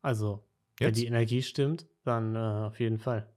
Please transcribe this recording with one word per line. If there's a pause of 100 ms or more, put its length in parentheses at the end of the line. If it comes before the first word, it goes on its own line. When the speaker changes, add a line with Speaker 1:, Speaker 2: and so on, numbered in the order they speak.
Speaker 1:
also, (320)
wenn
Speaker 2:
Jetzt?
Speaker 1:
die
Energie
stimmt, (160)
dann,
äh,
auf
jeden
Fall.